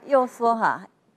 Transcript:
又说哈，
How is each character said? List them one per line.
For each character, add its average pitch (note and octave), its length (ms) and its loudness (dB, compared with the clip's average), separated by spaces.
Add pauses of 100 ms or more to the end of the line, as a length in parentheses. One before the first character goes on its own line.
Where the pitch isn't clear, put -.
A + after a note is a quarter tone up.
又 C4 200 2
说 A#3 300 -2
哈， E3+ 320 -2 (300)